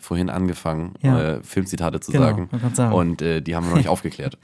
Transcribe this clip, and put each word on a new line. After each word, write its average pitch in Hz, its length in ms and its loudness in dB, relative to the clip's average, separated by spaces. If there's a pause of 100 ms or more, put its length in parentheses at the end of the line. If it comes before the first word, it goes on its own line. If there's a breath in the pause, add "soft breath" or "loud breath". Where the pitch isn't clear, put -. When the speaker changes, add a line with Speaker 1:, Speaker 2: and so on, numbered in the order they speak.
Speaker 1:
vorhin 90 280 -2
angefangen, 85 720 -2
Speaker 2:
Ja. 131 200 4
Speaker 1:
äh, 78 240 -2
Filmzitate 85 560 -2
zu - 100 -10
Speaker 2:
Genau, 143 140 4
Speaker 1:
sagen. 104 260 0
Speaker 2:
man 123 100 -4
kann's 123 160 -2
sagen. 120 160 2
Speaker 1:
Und, 85 300 2
äh, 82 180 0
die 82 140 -4
haben 85 120 -2
wir 85 40 -2
noch 85 60 4
nicht 101 120 2
Speaker 2:
<laughs> - 0 -
Speaker 1:
aufgeklärt. - 560 -4